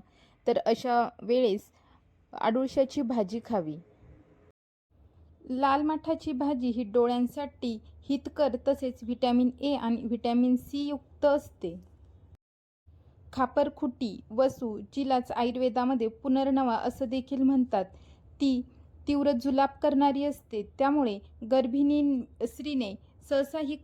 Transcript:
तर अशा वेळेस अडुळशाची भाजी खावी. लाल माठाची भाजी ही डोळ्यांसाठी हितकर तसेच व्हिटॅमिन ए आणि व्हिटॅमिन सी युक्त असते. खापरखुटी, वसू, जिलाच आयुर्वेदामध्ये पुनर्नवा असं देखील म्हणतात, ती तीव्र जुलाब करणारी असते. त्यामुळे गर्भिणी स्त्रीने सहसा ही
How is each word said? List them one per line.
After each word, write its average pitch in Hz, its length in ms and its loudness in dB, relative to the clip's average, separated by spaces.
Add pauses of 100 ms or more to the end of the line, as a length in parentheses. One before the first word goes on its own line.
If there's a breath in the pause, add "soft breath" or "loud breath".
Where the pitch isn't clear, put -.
(480 soft breath)
तर 240 100 4
अशा 240 520 2 (120)
वेळेस 220 500 0 (680 soft breath)
अडुळशाची 262 600 0
भाजी 226 440 -2
खावी. 160 320 -4 (1700)
लाल 269 320 2
माठाची 311 500 -2
भाजी 262 360 -2
ही 240 160 -2
डोळ्यांसाठी 240 960 -2 (300 soft breath)
हितकर 277 460 -2 (120)
तसेच 269 360 -2
व्हिटॅमिन 247 460 2 (120)
ए 285 140 0
आणि 233 280 -2
व्हिटॅमिन 240 520 0
सी 285 320 -4
युक्त - 380 -4
असते. 277 540 -2 (1500)
खापरखुटी, 262 840 -2 (120)
वसू, 240 480 0
जिलाच 254 520 -2
आयुर्वेदामध्ये 247 760 0
पुनर्नवा 262 680 0
असं 247 300 -4
देखील 262 360 -4
म्हणतात, 254 440 2 (560 soft breath)
ती 262 200 2 (460 soft breath)
तीव्र 285 240 2
जुलाब 269 380 2 (140)
करणारी 285 400 2
असते. 247 400 -6 (160)
त्यामुळे 269 400 2 (320 soft breath)
गर्भिणी 277 720 2 (260)
स्त्रीने 254 480 -6 (340 soft breath)
सहसा 277 300 0
ही 294 240 -4